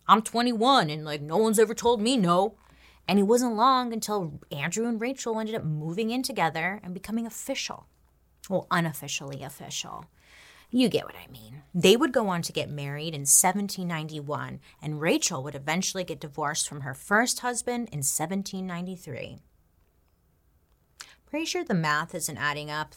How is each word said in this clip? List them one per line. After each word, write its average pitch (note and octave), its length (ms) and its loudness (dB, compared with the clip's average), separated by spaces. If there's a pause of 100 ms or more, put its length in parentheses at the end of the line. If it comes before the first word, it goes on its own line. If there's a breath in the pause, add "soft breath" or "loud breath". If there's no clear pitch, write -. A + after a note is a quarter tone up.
I'm G#3 140 8
twenty-one A#3 680 4
and, D3+ 140 -6
like, D3+ 180 -6
no D3+ 140 -4
one's A3 240 4
ever A3 140 6
told A#3 260 2
me A#3+ 160 2
no." F#3 400 4 (540 soft breath)
And G3 100 6
it G3 40 6
wasn't A#3 340 4
long B3 340 4
until G3 480 -4 (100)
Andrew E3+ 380 -2
and A3+ 140 -2
Rachel A#3 400 -4
ended A3 140 -4
up F#3+ 100 -4
moving E3 460 -2
in B3+ 120 -2
together F3+ 580 -2
and F3+ 120 -10
becoming A3+ 320 -6
official. - 600 -8 (640)
Well, F#3 220 0
unofficially D3 720 -4
official. - 640 -10 (720 loud breath)
You B3 140 6
get D#3+ 160 -2
what - 80 -14
I - 180 -20
mean. A2+ 300 -18 (100)
They F#3 240 8
would C4 160 2
go A3+ 180 2
on F3 120 0
to - 100 -6
get C#3+ 160 -4
married D3 460 -8
in C#3 140 -6
seventeen F#3+ 600 2
ninety-one, D3 720 -6 (220 soft breath)
and D3+ 180 -6
Rachel E3+ 440 0
would D3 100 -8
eventually D#3+ 500 -2
get D#3+ 160 -8
divorced D3+ 480 -4
from D3 140 -10
her C3 140 -8
first A3+ 460 2
husband A#3+ 500 -4
in D3 100 -6
seventeen F#3+ 640 -4
ninety-three. F3 720 -10 (1900 loud breath)
Pretty D#4+ 180 -6
sure F4 180 -4
the A3+ 120 -2
math D#3+ 400 0
isn't D3 240 -6
adding D3 320 -4
up D3+ 260 -6